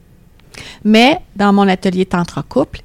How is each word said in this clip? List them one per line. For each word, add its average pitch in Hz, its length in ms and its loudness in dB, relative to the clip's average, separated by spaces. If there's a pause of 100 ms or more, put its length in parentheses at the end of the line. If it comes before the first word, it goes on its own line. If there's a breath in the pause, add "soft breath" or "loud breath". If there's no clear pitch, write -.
(840 loud breath)
Mais 233 340 4 (180)
dans 202 160 0
mon 202 160 2
atelier 185 380 -2
tantra 175 360 -4
couple, - 420 -6